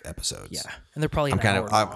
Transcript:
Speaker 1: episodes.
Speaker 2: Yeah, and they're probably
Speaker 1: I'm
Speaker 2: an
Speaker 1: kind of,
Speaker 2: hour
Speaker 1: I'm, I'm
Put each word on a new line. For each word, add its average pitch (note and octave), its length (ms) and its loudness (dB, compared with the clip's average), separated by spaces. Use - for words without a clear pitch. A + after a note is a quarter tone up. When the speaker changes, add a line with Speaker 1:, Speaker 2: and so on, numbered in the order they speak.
Speaker 1:
episodes. - 460 -8
Speaker 2:
Yeah, - 200 -8
and D3+ 80 -4
they're D3+ 80 0
probably D3 220 0
Speaker 1:
I'm - 80 2
Speaker 2:
an G#2+ 40 0
Speaker 1:
kind G2 140 4
of, F#2+ 160 0
Speaker 2:
hour - 0 -
Speaker 1:
I'm, G#2+ 160 6
I'm - 60 -10